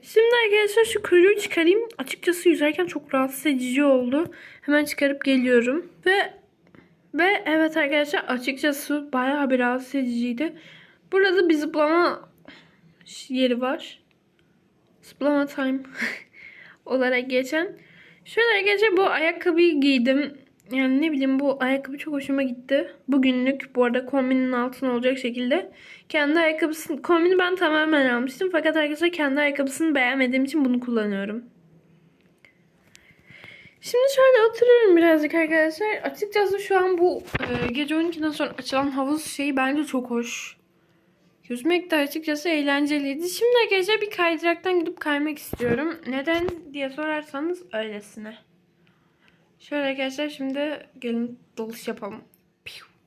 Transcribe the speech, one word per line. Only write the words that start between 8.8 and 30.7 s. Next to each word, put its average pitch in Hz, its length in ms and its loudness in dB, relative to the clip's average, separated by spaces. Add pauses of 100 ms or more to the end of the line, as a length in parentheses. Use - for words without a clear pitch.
bayağı 269 380 0
bir 254 80 2
rahatsız 247 360 -2
ediciydi. 247 580 -2 (600)
Burada 381 360 2
bir 320 60 4
zıplama 302 760 0 (1000)
yeri 254 320 0
var. 262 420 -6 (1000)
Zıplama 285 440 -2
time 269 320 -4 (540)
<laughs> - 540 -20
olarak 254 440 -2
geçen. 285 460 -2 (480)
Şöyle 440 340 0
arkadaşlar 403 380 2
bu 381 60 4
ayakkabıyı 339 800 2
giydim. 269 580 2 (340)
Yani 262 300 2
ne 320 100 0
bileyim, 269 280 0
bu 269 200 0
ayakkabı 269 380 -2
çok 302 160 -8
hoşuma 277 280 -2
gitti. 269 500 -2 (160)
Bugünlük 262 680 0
bu 247 100 2
arada 247 220 -2
kombinin 254 460 0
altına 254 400 -2
olacak 254 260 0
şekilde. 247 520 -4 (380)
Kendi 302 300 2
ayakkabısını, 311 640 -2
kombini 349 360 4
ben 359 180 0
tamamen 311 540 2
almıştım. 262 420 -2
Fakat 311 240 0
arkadaşlar 311 360 0
kendi 294 280 0
ayakkabısını 285 540 0
beğenmediğim 262 500 2
için 277 200 0
bunu 247 160 2